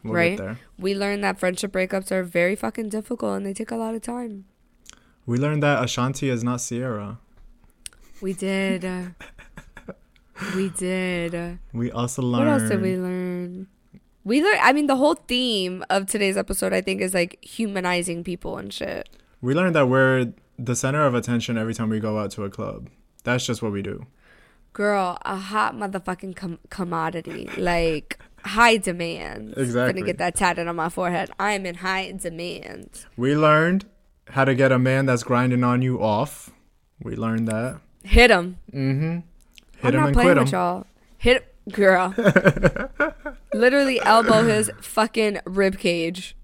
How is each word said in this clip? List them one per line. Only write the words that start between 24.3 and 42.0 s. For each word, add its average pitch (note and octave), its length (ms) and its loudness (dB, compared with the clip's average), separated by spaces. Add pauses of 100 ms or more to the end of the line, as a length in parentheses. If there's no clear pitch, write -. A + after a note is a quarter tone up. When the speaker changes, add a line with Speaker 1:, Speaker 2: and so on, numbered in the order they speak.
Speaker 2:
Girl, G3+ 520 0
a G3 120 -4
hot G3 400 -2
motherfucking F#3+ 640 -8
com-, E3+ 220 -10 (100)
commodity. E3 880 -6
Like, E3+ 600 -2 (280)
high A3+ 320 4
demand. E3+ 800 -6
Speaker 1:
Exactly. B2 440 0
Speaker 2:
Gonna - 40 -6
get F#3+ 140 -4
that F3+ 160 -2
tatted F3 320 0
on E3+ 100 -4
my E3 120 -2
forehead. F3 400 -2 (100)
I G3+ 140 0
am G3 120 -4
in F3 100 -8
high F#3 380 -4
demand. E3+ 920 -12 (120)
Speaker 1:
We C3 180 2
learned D#3 500 6 (440)
how C3 160 2
to C3+ 100 4
get C3 160 4
a B2+ 80 6
man C3 260 4
that's B2 180 2
grinding B2 400 2
on B2 180 2
you B2+ 200 0
off. A2 500 -2 (500)
We A2+ 140 -8
learned A2+ 340 -2
that. A#2 300 -4 (240)
Speaker 2:
Hit A#3 280 8
him. F3+ 260 0 (140)
Speaker 1:
Mm-hmm. C#3 440 -2
Hit E3+ 80 -8 (600)
Speaker 2:
I'm B3+ 100 4
Speaker 1:
him D#4 60 4
Speaker 2:
not D4+ 80 4
Speaker 1:
and C#4 60 2
Speaker 2:
playing B3 200 6
Speaker 1:
quit C#4 60 6
Speaker 2:
with B3 100 4
Speaker 1:
him. - 100 0
Speaker 2:
y'all. F3+ 280 -4 (300)
Hit, - 360 2 (180)
girl. F#3+ 460 4